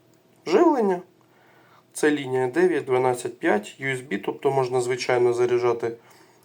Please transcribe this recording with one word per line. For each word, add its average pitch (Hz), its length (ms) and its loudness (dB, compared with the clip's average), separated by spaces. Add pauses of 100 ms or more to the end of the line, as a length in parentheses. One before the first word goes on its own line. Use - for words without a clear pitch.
(460)
живлення. 208 560 2 (920)
Це - 180 0
лінія 131 360 -2
дев'ять, 156 380 0
дванадцять, 127 540 0
п'ять, 208 420 -2
U 135 60 -6
S 131 220 -6
B, 196 160 -6
тобто - 260 -2
можна 127 300 0
звичайно 123 520 0
заряджати 120 640 0 (480)